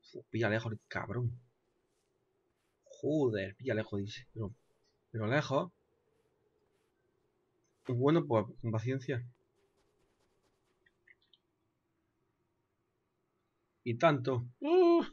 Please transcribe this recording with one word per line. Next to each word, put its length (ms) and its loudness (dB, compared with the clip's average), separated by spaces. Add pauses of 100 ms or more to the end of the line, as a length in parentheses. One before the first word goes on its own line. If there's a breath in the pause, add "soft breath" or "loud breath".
Fu, 280 -16
pilla 200 0
lejos 220 -2
el 160 -8
cabrón. 440 -4 (1500)
Joder, 720 0
pilla 180 -4
lejos, 260 -2
dice. 320 -10
Pero, 220 -8 (560)
pero 160 -6
lejos. 460 0 (2250)
Bueno, 400 4
pues, 180 2 (160)
con 100 -2
paciencia. 540 -4 (4000)
Y 120 -2
tanto. 500 2 (140)
Uh. 540 4